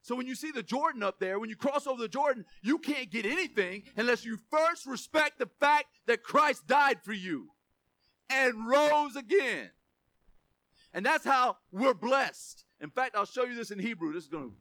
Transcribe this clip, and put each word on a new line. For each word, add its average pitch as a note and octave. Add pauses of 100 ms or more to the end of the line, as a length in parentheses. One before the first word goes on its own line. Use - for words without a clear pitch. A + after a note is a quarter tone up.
So A#3+
when B3+
you B3+
see D4+
the B3
Jordan C4
up F#3+
there, F#3+
when A3
you A3
cross C#4+
over B3+
the A3+
Jordan, C4 (160)
you C4
can't B3+
get G#3+
anything G#3 (140)
unless A#3
you A3+ (100)
first D#4+
respect C#4+
the A3+ (100)
fact D4 (180)
that A3+
Christ D4
died C#4
for G#3
you F3+ (800)
and B3
rose D4
again. A3+ (1200)
And F#3+
that's D4+
how B3+ (140)
we're B3
blessed. A3+ (160)
In D3
fact, B3
I'll G3+
show B3
you B3
this A#3
in G3+
Hebrew. F3+
This E3+
is -
gonna C#3+ (120)